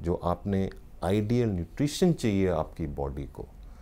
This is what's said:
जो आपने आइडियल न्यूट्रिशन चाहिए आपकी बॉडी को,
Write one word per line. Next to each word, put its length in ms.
जो 140
आपने 540
आइडियल 460
न्यूट्रिशन 640
चाहिए 340
आपकी 400
बॉडी 360
को, 220